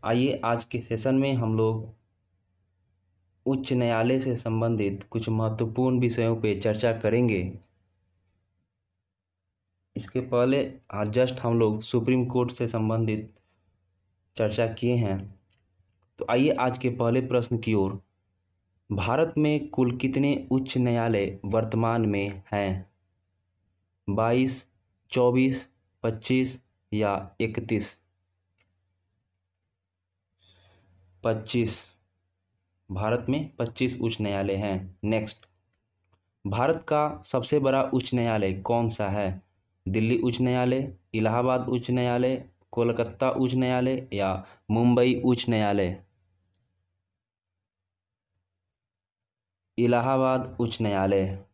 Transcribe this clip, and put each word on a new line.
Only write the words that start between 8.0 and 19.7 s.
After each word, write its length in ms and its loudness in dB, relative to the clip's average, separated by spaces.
इसके 240 -6
पहले, 400 0
हाँ, 120 -2
just 360 0
हम 180 2
लोग 220 2
सुप्रीम 460 0
कोर्ट 240 0
से 180 -4
संबंधित 680 -2
चर्चा 300 0
किए 280 0
हैं। 480 -2
तो 120 -6
आइए 200 4
आज 280 0
के 120 -2
पहले 300 0
प्रश्न 380 0
की 160 0
ओर। 280 0
भारत 460 0
में 300 2
कुल 280 0